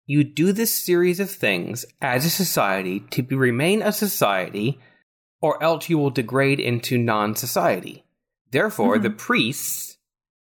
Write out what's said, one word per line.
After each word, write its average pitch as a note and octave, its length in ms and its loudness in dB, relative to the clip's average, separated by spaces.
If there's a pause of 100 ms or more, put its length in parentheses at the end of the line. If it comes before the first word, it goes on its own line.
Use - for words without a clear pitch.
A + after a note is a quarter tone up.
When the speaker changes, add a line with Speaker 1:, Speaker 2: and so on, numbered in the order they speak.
Speaker 1:
you C#3+ 180 2
do D3+ 280 2
this A3+ 200 0
series F3 480 2
of F#3+ 100 -4
things F#2+ 540 -4 (160)
as B2+ 240 0
a E3 60 0
society G2 720 0 (100)
to - 120 -2
be, B2+ 120 -4
remain C3+ 480 2
a G#3 100 0
society, G#2 840 -2 (640)
or D3+ 220 0
else D#3+ 260 0
you E3 100 2
will C#3+ 120 2
degrade C3+ 500 0
into A#2+ 380 -2
non-society. A2 1040 0 (460)
Therefore, C3+ 440 2
Speaker 2:
Mm-hmm. A2 100 2
Speaker 1:
the G#2+ 60 0
priests - 840 -4 (520)